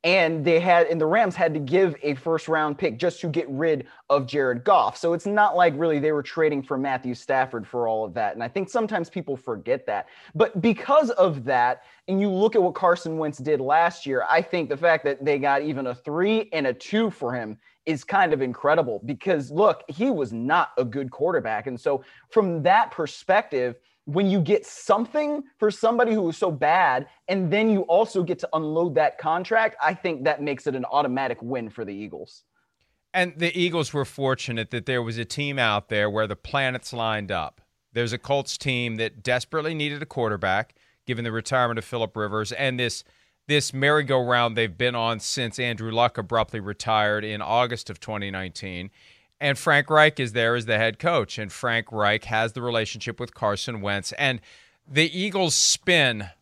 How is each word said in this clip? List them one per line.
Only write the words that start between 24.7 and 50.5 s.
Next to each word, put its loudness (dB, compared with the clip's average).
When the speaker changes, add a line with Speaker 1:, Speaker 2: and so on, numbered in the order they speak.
Speaker 1:
for 2
somebody 2
who 0
was -2
so 0
bad, 2
and 0
then 2
you 2
also 2
get -2
to -6
unload -2
that 2
contract, 0
I 2
think -4
that 0
makes -4
it -2
an -4
automatic -2
win -6
for -10
the -10
Eagles. -14
Speaker 2:
And 0
the -2
Eagles 0
were -2
fortunate -4
that -6
there 0
was -6
a -6
team -6
out 0
there 2
where 0
the -6
planets -4
lined -4
up. -6
There's -2
a -6
Colts -2
team -2
that -6
desperately -2
needed -4
a -10
quarterback, -2
given -4
the -4
retirement 0
of -12
Phillip -4
Rivers, -4
and -2
this, -2
this 0
merry-go-round 2
they've -2
been 0
on -2
since -6
Andrew -4
Luck 2
abruptly -2
retired 0
in -6
August -2
of -12
twenty -8
nineteen. -10
And -2
Frank 2
Reich 6
is -4
there 2